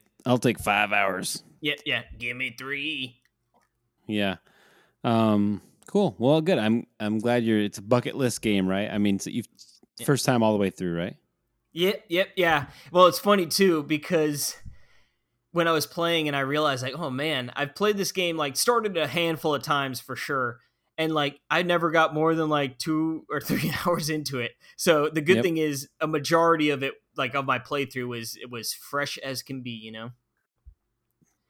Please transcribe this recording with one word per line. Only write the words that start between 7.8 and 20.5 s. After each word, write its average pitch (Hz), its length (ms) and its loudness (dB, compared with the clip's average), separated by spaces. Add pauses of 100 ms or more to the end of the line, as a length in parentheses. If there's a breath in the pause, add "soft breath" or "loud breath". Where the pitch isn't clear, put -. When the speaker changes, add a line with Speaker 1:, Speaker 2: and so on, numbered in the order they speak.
Speaker 1:
bucket 120 340 0
list 123 260 -2
game, 98 260 2
right? 98 240 -2
I 107 60 -4
mean, 101 220 2
so - 100 -10
you've, 107 180 -6 (500)
Speaker 2:
Yeah. 120 80 -12
Speaker 1:
first 139 200 2
time 120 180 4
all 110 80 4
the 107 60 2
way 98 140 2
through, 87 260 -4
right? 85 180 -6 (560)
Speaker 2:
Yep, 185 380 -2
yep, 185 260 0
yeah. 165 300 2 (260 loud breath)
Well, 180 140 8
it's 170 120 6
funny 202 280 4
too, 165 380 4
because 151 760 -2 (920 soft breath)
when 165 180 2
I - 20 4
was 156 160 0
playing 165 400 0
and 143 80 0
I 139 60 0
realized, 139 420 0
like, 131 140 -6
"Oh 165 120 -6
man, 131 460 -4
I've 143 200 -6
played 208 200 2
this 196 160 -2
game, 175 240 0
like, 143 220 -4
started 214 400 0
a 156 100 0
handful 160 480 0
of 127 80 -4
times 139 380 -2
for 127 160 -10
sure. 127 420 -4 (380)